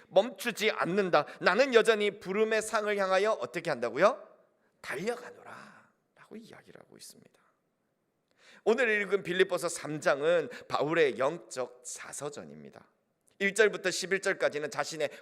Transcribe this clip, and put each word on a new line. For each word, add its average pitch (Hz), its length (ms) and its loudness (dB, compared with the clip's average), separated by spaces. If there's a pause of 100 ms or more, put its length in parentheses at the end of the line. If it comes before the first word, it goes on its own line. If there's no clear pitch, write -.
멈추지 208 600 2
않는다. 165 540 2 (160)
나는 226 320 4
여전히 208 460 4
부름의 214 420 0
상을 214 340 -2
향하여" 196 380 2
어떻게 165 360 -6
한다고요? 135 540 2 (580)
"달려가노라" - 1080 -12 (240)
라고 - 200 -20
이야기를 - 440 -20
하고 - 180 -20
있습니다. - 420 -20 (1200)
오늘 220 380 2
읽은 190 220 0
빌립보서 175 460 0
삼 151 300 -8
장은 156 500 2 (180)
바울의 147 500 2
영적 135 680 -4
자서전입니다. 78 1000 -14 (540)
일 196 140 0
절부터 196 380 2
십일 185 300 -2
절까지는 147 500 -2
자신의 147 380 -4 (120)